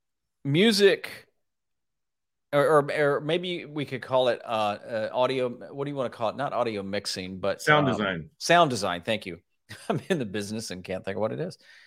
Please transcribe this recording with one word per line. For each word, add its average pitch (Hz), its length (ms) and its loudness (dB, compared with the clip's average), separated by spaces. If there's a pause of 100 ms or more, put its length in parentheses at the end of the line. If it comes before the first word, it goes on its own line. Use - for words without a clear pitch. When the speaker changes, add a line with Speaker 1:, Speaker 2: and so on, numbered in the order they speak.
(440)
Speaker 1:
music 190 800 4 (1300)
or, 143 240 6
or, 143 180 0
or 143 220 2
maybe 175 460 -2
we 147 180 -6
could 127 180 -6
call 127 280 2
it, 113 160 -2
uh, 107 320 0 (120)
uh, 110 220 -4
audio, 127 380 0
what 123 340 -10
do 143 80 -6
you 143 60 -10
wanna 120 120 -4
call 110 200 -4
it? 98 80 -6
Not 139 160 -4
audio 110 300 -2
mixing, 95 560 -6
but, 95 220 -2
Speaker 2:
Sound 151 280 4
Speaker 1:
um, 107 80 0
Speaker 2:
design. 95 400 -4
Speaker 1:
sound 170 320 6
design, 95 320 -2
thank 110 240 -2
you. 85 140 -10 (240)
<laughs> - 260 -10
I'm 175 180 -2
in 180 120 0
the 120 60 -4
business 104 460 -6
and 90 100 -10
can't 92 220 -8
think 98 140 -6
of 101 40 -4
what 113 120 -2
it 135 80 -6
is. 180 160 -8 (300)